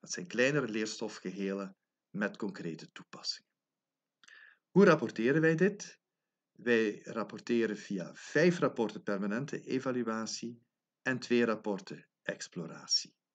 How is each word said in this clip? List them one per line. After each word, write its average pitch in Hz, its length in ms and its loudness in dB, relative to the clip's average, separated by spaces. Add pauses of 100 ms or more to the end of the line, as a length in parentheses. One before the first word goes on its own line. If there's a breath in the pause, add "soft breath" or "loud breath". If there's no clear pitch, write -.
Dat - 120 -16
zijn 90 140 -8
kleinere 127 420 2
leerstofgehelen 98 1080 -6 (340)
met 101 260 -4
concrete 90 560 -8
toepassingen. - 580 -14 (1200 loud breath)
Hoe 190 140 8
rapporteren 147 560 4
wij 160 140 4
dit? 196 440 0 (540)
Wij 110 500 2
rapporteren 110 760 0
via 92 380 -6
vijf 175 440 2
rapporten 120 440 -2
permanente 104 580 -4
evaluatie 120 1000 -4 (400)
en 131 160 -2
twee 120 260 4
rapporten 107 640 -2 (140)
exploratie, - 920 -6 (200)